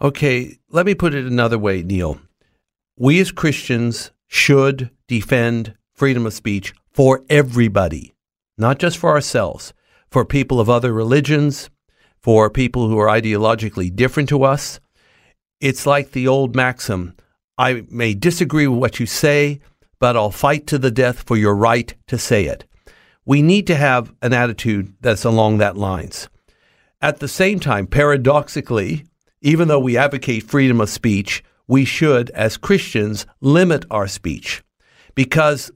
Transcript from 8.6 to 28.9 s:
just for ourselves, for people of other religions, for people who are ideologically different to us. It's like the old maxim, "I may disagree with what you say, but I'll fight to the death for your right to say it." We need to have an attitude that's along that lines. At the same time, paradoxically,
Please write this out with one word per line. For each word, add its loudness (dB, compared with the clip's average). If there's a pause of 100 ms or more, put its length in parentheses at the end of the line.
just -2
for 0
ourselves, -2 (380)
for 2
people 0
of 2
other 2
religions, 0 (500)
for 4
people 0
who 0
are 2
ideologically 0
different 0
to 0
us. -2 (840)
It's -2
like 0
the -2
old 0
maxim, -4 (420)
"I 0
may -2
disagree 0
with 0
what -2
you -2
say, 0 (400)
but 2
I'll 0
fight -2
to 0
the 0
death -2
for 0
your 2
right 0 (140)
to -6
say 0
it." -8 (600)
We 2
need 2
to 2
have 0
an 0
attitude -2
that's -2
along 2
that 0
lines. -8 (760)
At -2
the -8
same 0
time, -2
paradoxically, 0 (360)